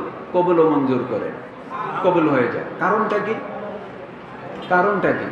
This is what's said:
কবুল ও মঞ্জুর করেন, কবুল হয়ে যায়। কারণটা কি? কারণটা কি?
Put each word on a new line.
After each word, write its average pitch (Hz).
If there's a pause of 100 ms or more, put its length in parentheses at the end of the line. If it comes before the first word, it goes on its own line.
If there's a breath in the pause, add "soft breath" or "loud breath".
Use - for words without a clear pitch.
(340)
কবুল 175
ও 156
মঞ্জুর 131
করেন, 98 (720)
কবুল 170
হয়ে 127
যায়। - (160)
কারণটা 202
কি? 202 (1400)
কারণটা 180
কি? -